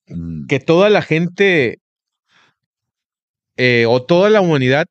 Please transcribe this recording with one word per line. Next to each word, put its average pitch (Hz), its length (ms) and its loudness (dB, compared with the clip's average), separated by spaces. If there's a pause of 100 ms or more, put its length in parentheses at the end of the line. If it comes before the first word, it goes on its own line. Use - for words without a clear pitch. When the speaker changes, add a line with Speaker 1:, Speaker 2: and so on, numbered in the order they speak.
Speaker 1:
Mm. 82 400 -12
Speaker 2:
que 135 120 -2
toda 180 300 0
la 190 140 2
gente, 170 760 -2 (1800)
eh, 123 300 2
o 123 160 0
toda 180 280 2
la 214 100 4
humanidad 147 500 0